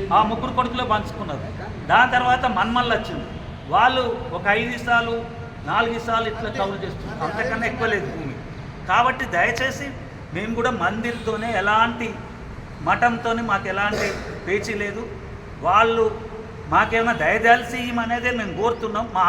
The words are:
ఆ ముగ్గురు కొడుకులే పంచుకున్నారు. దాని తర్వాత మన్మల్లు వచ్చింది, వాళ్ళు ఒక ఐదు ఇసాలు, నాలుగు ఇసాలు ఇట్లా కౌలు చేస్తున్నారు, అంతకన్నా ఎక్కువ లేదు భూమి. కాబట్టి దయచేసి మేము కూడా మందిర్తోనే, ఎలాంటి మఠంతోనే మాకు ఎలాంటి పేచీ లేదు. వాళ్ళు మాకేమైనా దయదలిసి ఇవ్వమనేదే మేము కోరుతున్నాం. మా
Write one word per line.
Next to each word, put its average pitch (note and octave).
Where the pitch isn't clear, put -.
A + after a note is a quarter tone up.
ఆ G#3+
ముగ్గురు A#3+
కొడుకులే B3
పంచుకున్నారు. F#3+
దాని A#3
తర్వాత B3
మన్మల్లు A#3
వచ్చింది, -
వాళ్ళు B3
ఒక F3+
ఐదు A#3+
ఇసాలు, A#3
నాలుగు A3+
ఇసాలు A3+
ఇట్లా A3
కౌలు G3
చేస్తున్నారు, -
అంతకన్నా A3+
ఎక్కువ A3+
లేదు E3
భూమి. C#3+
కాబట్టి A#3+
దయచేసి C4
మేము A3
కూడా A#3+
మందిర్తోనే, A3
ఎలాంటి A3+
మఠంతోనే A3+
మాకు G3
ఎలాంటి G#3
పేచీ G3+
లేదు. G3
వాళ్ళు A3
మాకేమైనా A3
దయదలిసి A3+
ఇవ్వమనేదే A#3+
మేము G3
కోరుతున్నాం. A3+
మా F#3